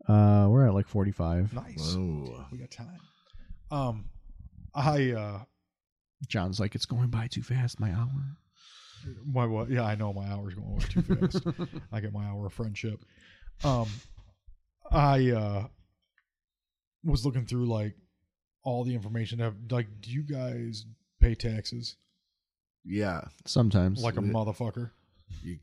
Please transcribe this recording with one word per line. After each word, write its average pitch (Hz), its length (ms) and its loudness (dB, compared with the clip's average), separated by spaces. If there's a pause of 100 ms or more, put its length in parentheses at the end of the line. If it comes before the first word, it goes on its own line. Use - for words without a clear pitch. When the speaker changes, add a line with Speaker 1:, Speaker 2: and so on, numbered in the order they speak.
Speaker 1:
Uh, 104 420 8
we're 131 180 8
at, 101 60 6
like, 98 140 2
forty-five. 95 680 0
Speaker 2:
Nice. 82 420 -6
Speaker 3:
Whoa. 71 560 -4
Speaker 2:
We 127 60 -12
got 127 140 -16
time. 165 280 -16 (720)
Um, 127 340 -4 (680)
I, 139 360 4
uh, 104 280 -4 (880)
Speaker 1:
John's 95 320 -2
like, 117 160 0
"It's 113 100 -4
going 123 240 0
by 117 180 -2
too 120 160 -6
fast, 123 360 -2
my 107 140 0
hour." 117 160 0 (1160)
Speaker 2:
My 127 200 2
what? 113 240 -2
Yeah, 123 140 0
I 107 120 0
know 104 160 -2
my 98 160 -6
hour's 101 280 -6
going 101 240 -6
by - 60 0
too - 160 2
fast. - 440 0 (360)
Speaker 1:
<laughs> - 100 -18
Speaker 2:
I 110 100 -2
get 104 100 -4
my 104 140 -6
hour 101 220 -6
of 92 60 -8
friendship. 110 460 -6 (640)
Um, 123 240 2 (1040)
I, 139 400 6
uh, 107 360 0 (1400)
was 139 200 2
looking 127 200 0
through, 123 220 0
like, 107 280 -2 (680)
all 123 200 -2
the 123 120 -2
information. 113 440 -4
Have, 113 160 -2 (140)
like, 120 180 0 (140)
do 110 100 -12
you 143 120 -4
guys 120 640 -6 (360)
pay 117 140 8
taxes? 117 600 -6 (880)
Speaker 3:
Yeah. 92 380 -2 (240)
Speaker 1:
Sometimes. 101 580 4
Speaker 2:
Like 117 140 -2
a 110 40 0
Speaker 3:
Yeah. 107 100 0
Speaker 2:
motherfucker. 113 600 -4 (520)
Speaker 3:
You 85 200 -10